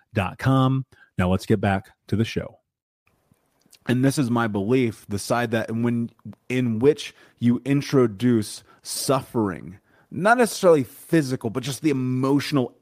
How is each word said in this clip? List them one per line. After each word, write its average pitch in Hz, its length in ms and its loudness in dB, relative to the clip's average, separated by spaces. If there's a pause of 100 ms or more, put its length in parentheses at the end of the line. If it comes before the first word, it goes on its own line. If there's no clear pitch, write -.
(140)
T 104 60 0
H - 20 -2
E - 0 -
A - 20 -2
L 92 60 -6
dot - 80 -18
com. 135 460 0 (340)
Now 180 120 0
let's 190 160 0
get 104 140 0
back 98 300 -2 (180)
to 101 80 -2
the 113 80 0
show. - 340 -8 (1300)
And 127 180 2
this 135 140 2
is 123 120 0
my 117 160 0
belief, 110 640 0
the 101 100 -4
side 120 320 -2
that 110 200 -2
when, 117 400 -2 (380)
in 123 300 -2
which 143 360 2 (240)
you 120 260 2
introduce 123 1000 0 (200)
suffering, 101 960 -4 (320)
not 214 280 2
necessarily 170 460 4
physical, 131 680 -2
but - 120 -6
just 135 200 -8
the 156 80 2
emotional 131 920 0